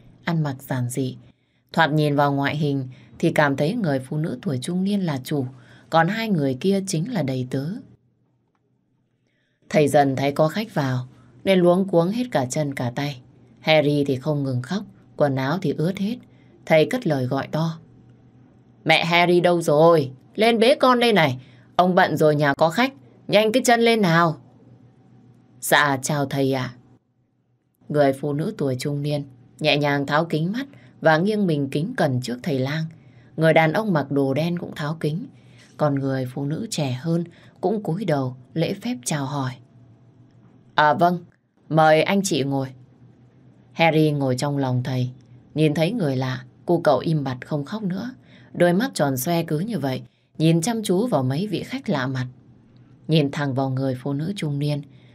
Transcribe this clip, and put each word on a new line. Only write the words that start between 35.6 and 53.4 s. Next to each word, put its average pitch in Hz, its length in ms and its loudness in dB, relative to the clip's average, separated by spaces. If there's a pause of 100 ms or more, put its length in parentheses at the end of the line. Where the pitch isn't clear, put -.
Còn 151 180 0
người 135 400 -2
phụ 143 100 -6
nữ 160 260 -6
trẻ 131 300 -4
hơn 165 240 -2 (360)
cũng 208 220 -2
cúi 202 220 -6
đầu 135 320 -2 (180)
lễ 160 200 -2
phép 240 300 -8
chào 143 220 -4
hỏi. 139 260 -6 (1200)
"À 151 200 4
vâng, 175 300 0 (440)
mời 156 340 6
anh 202 220 0
chị 151 180 -2
ngồi." 135 260 -2 (1040)
Harry 156 380 4
ngồi 139 260 0
trong 143 220 -4
lòng 127 240 -2
thầy, 127 280 -4 (440)
nhìn 151 200 2
thấy 160 180 0
người 156 240 -2
lạ, 127 280 -4 (220)
cô 170 180 2
cậu 143 140 4
im 151 260 -2
bặt 131 120 -6 (100)
không 143 180 -6
khóc 220 180 -10
nữa. 208 280 -6 (440)
Đôi 175 180 4
mắt 240 220 0
tròn 139 220 0
xoe 170 260 -2
cứ 160 160 -4
như 208 200 -6
vậy, 131 240 -4 (360)
nhìn 165 220 4
chăm 226 220 -4
chú 196 240 0
vào 185 160 0
mấy 139 240 -2
vị 170 160 -6
khách - 260 -10
lạ 139 180 -2
mặt. 127 200 -4 (840)
Nhìn 156 220 2
thẳng 143 240 -4